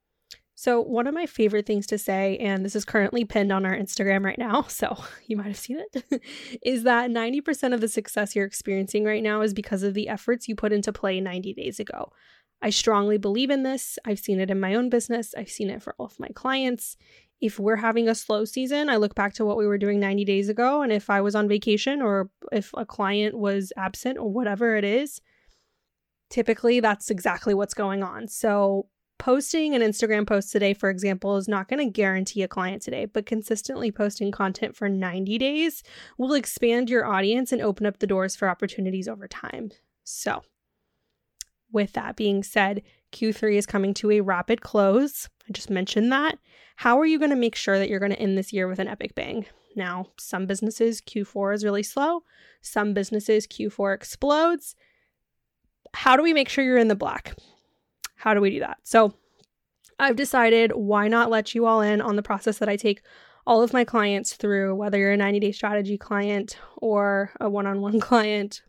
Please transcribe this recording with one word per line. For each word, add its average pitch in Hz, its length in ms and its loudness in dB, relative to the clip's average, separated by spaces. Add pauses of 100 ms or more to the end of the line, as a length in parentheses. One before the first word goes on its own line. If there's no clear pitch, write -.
(580)
So 240 220 2
one 240 260 -2
of 285 60 -2
my 330 140 -4
favorite 208 400 0
things 208 220 -2
to 214 100 -4
say, 196 400 0
and 196 260 -2
this 196 100 -6
is 208 120 -4
currently 220 400 0
pinned 202 260 0
on 190 140 0
our 185 100 -2
Instagram 196 480 0
right 190 140 -2
now, 240 240 0
<laughs> - 60 -8
so - 280 -4 (300)
you 220 100 -4
might 202 120 -6
have 202 100 -8
seen 277 240 -8 (100)
it, - 300 -6 (200)
<laughs> - 200 -16
is 240 220 0
that 240 260 4
ninety 233 320 0
percent 269 320 0
of 226 80 0
the 226 60 0
success 208 460 -4
you're 202 120 0
experiencing 196 580 -2
right 214 180 0
now 214 200 0
is 214 100 2
because 202 300 -4
of 202 100 0
the 214 160 -4
efforts 240 400 -2
you 220 80 -4
put 214 160 0
into 208 220 0
play 190 260 -2
ninety 190 320 -6
days - 260 -8
ago. - 320 -10 (520)
I 208 80 0
strongly 208 480 4
believe 214 320 0
in 269 140 2
this. 262 420 -4
I've 208 120 -2
seen 190 220 -2
it 190 100 0
in 190 80 0
my 190 160 0
own 247 140 0
business. 233 480 -2
I've - 140 -12
seen 202 180 -6
it 196 140 -8
for - 160 -12
all - 80 -8
of - 120 -18
my - 100 -10
clients. 262 680 -4 (420)
If 220 220 -4
we're 214 160 2
having 226 320 2
a 226 60 2
slow 214 320 -2
season, 277 420 -2
I 247 80 4
look 208 180 2
back 202 200 -2
to 220 100 -2
what 208 140 0
we 214 80 2
were 202 100 2
doing 202 240 0
ninety 202 240 0
days 196 240 0
ago, 247 320 2
and 262 100 0
if 214 200 0
I 202 100 4
was 202 140 0
on 208 160 2
vacation 214 500 0
or 196 300 0 (200)
if 208 220 -4
a 220 140 -8
client 208 500 -2
was 196 400 -2
absent 190 400 -6
or 214 160 -4
whatever 220 420 0
it 208 100 0
is, 247 360 -2 (1120)
typically 233 500 2
that's 214 300 0
exactly 185 420 -2
what's 202 220 0
going 196 280 -2
on. 190 240 -8
So 202 600 0 (320)
posting 294 560 0
an 247 60 2
Instagram 214 460 2
post 196 260 0
today, 196 220 2
for 196 160 0
example, 196 480 -2
is 190 100 -4
not 196 200 -2
gonna 277 200 -2
guarantee 190 540 0
a 185 60 -2
client 190 340 -6
today, 208 240 -6
but 208 180 -4
consistently 220 680 -4
posting 208 400 -2
content 202 460 -4
for 202 140 -2
ninety 190 480 -2
days 302 440 0 (360)
will 262 160 0
expand 240 560 0
your 240 160 2
audience 214 440 0
and 247 120 0
open 208 240 0
up 202 120 -2
the 208 80 -2
doors 190 300 0
for 196 120 0
opportunities 190 600 -4
over 202 180 -12
time. - 440 -12 (340)
So, - 380 -6 (1300)
with 208 220 0
that 214 200 -8
being 196 280 0
said, 202 400 0 (280)
Q 220 220 -2
three 214 240 0
is 208 80 2
coming 196 300 0
to 208 160 0
a 208 100 4
rapid 196 400 0
close. 214 720 2 (180)
I 214 40 -8
just - 180 -8
mentioned 208 420 2
that. 294 260 2 (380)
How 247 240 4
are 320 60 6
you 311 120 4
gonna 285 180 2
make 233 200 0
sure 196 220 2
that 196 100 0
you're 196 120 0
gonna 202 160 0
end 196 200 0
this 190 160 -4
year 185 160 0
with 185 100 -6
an - 80 -2
epic - 280 -8
bang? - 320 -6 (280)
Now, 185 440 -6
some 190 260 -6
businesses, 214 560 0
Q - 240 -6
four 202 300 -2
is 208 100 -4
really 208 180 0
slow. 311 400 -2 (380)
Some 208 320 -2
businesses, 208 540 0
Q 214 240 -6
four 196 240 -2
explodes. 311 840 0 (1160)
How 262 240 6
do 302 40 4
we 330 120 4
make 277 160 2
sure 277 120 0
you're 254 140 4
in 233 120 6
the 208 60 4
black? - 400 -6 (840)
How 214 140 2
do 202 80 6
we 202 100 4
do - 100 -4
that? - 220 -6
So 220 300 6 (840)
I've 269 180 2
decided, 233 560 4
why 208 340 2
not 233 240 4
let 214 240 0
you 226 120 2
all 220 160 6
in 208 180 2
on 208 160 0
the 208 60 0
process 208 360 -2
that 208 100 0
I 202 80 0
take 202 260 0 (440)
all 226 160 6
of 233 120 2
my 247 100 6
clients 202 480 0
through, 196 420 0
whether 208 220 -2
you're 196 160 4
a 202 60 4
ninety 202 200 2
day 208 140 0
strategy 208 460 -2
client 202 580 -2 (220)
or 202 520 0 (100)
a 214 80 -2
one-on-one 202 520 0
<laughs> - 0 -
client, 208 680 2